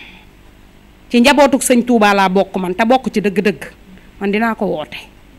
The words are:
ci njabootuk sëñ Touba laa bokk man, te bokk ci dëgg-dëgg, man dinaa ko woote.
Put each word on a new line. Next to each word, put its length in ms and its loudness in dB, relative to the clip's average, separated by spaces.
ci 100 2
njabootuk 420 4
sëñ 220 2
Touba 300 2
laa 140 2
bokk 280 -2
man, 180 -6
te 100 -2
bokk 280 0
ci 80 -2
dëgg-dëgg, 440 -2
man 100 -4
dinaa 240 -2
ko 120 -6
woote. 300 -8